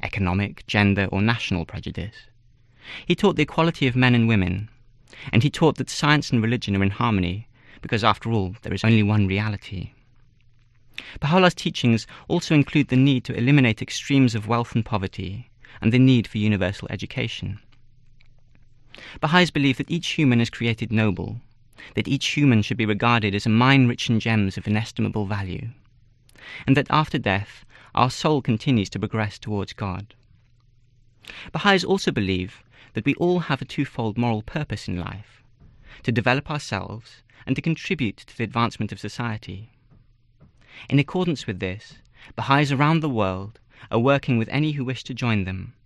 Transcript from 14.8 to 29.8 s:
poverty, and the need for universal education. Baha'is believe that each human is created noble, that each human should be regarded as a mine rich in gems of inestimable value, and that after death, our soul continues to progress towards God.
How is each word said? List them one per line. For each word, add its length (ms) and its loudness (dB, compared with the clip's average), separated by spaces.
poverty, 640 -6
and 140 2
the 60 4
need 280 6
for 120 -6
universal 500 0
education. 680 -8
Baha'is 300 4
believe 260 2
that 140 -8
each 180 -4
human 320 4
is 80 0
created 420 -4
noble, 480 0
that 140 -2
each 220 0
human 340 6
should 140 -4
be 80 0
regarded 500 2
as 100 -4
a 40 2
mine 360 8
rich 240 0
in 100 2
gems 380 0
of 100 -8
inestimable 600 -2
value, 420 -6
and 100 4
that 140 2
after 300 0
death, 440 -2
our 160 2
soul 320 0
continues 480 0
to 100 -8
progress 380 -4
towards 360 -6
God. 420 -8